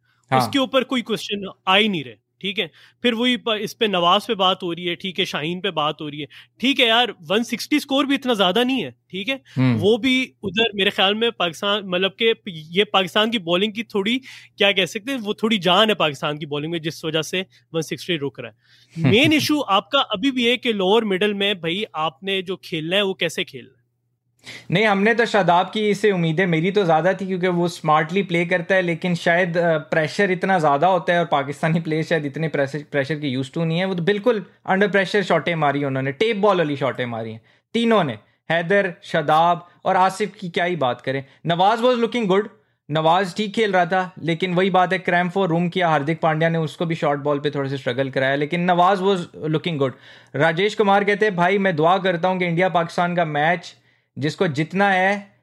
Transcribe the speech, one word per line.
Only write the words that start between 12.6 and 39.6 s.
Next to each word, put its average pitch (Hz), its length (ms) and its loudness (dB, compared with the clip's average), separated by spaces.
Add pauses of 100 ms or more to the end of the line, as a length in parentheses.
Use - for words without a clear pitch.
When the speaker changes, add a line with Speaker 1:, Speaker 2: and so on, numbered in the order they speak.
Speaker 2:
पाकिस्तान 208 460 0
की 226 100 -4
bowling 180 340 0
की 220 100 -8
थोड़ी, 214 380 -2 (360)
क्या 202 140 4
कह 190 140 0
सकते 220 260 -8
हैं, 269 80 -6
वो 208 140 -6
थोड़ी 220 240 0
जान 185 320 4
है 208 60 2
पाकिस्तान 151 420 -2
की 151 80 -12
बॉलिंग 147 280 -6
में, 170 80 -6
जिस 156 240 -8
वजह 160 160 -2
से 185 240 -6 (280)
वन 160 80 -4
सिक्सटी 160 360 -6
रुक 139 220 -8
रहा 117 120 -14
है। - 40 -20 (480)
Speaker 1:
<laughs> 139 80 4
Speaker 2:
Main 294 220 6
issue 302 260 2
आपका 208 400 0
अभी 226 320 -2
भी 247 160 0
है 240 100 2
कि 240 160 -2
lower 202 300 2
middle 208 300 0
में, 202 280 -2
भाई, 175 240 -4 (100)
आपने 190 460 -4
जो 180 220 -8
खेलना 160 320 -4
है, 208 60 2
वो 190 120 0
कैसे 180 300 -4
खेलना 117 320 -16
है? - 60 -20 (880)
Speaker 1:
नहीं, 190 140 2
हमने 208 280 4
तो 233 120 2
शादाब 180 480 2
की 214 160 0
इससे 202 220 2
उम्मीदें, 170 360 0
मेरी 165 240 0
तो 202 120 2
ज़्यादा 165 300 2
थी, 190 140 -8
क्योंकि 185 200 -2
वो 175 200 0
smartly 160 560 0
play 175 220 -2
करता 175 300 0
है, 190 60 4
लेकिन 175 340 -2
शायद, 170 420 0
अ, 170 200 2
pressure 160 540 0
इतना 185 280 0
ज़्यादा 151 280 4
होता 180 260 2
है 175 60 2
और 170 60 0
पाकिस्तानी 151 540 0
player 160 240 -2
शायद 156 220 -2
इतने 151 220 -4
प्रेशर, 147 440 -4
pressure 143 240 -2
के 143 220 -4
used 135 140 -6
to - 60 -10
नहीं 165 220 -2
है। 185 60 -2
वो 190 100 -4
तो 175 80 -4
बिल्कुल 208 420 0 (240)
under 190 200 2
pressure 196 340 0
शॉटें 170 320 0
मारी 143 280 0
उन्होंने, 135 280 -2
tape 220 260 -2
ball 196 200 4
वाली 151 200 0
शॉटें 127 280 -2
मारी 113 260 -8
हैं 110 100 -14 (320)
तीनों 226 300 2
ने, 120 160 -4 (320)
हैदर, 175 420 0 (100)
शादाब 165 640 2 (180)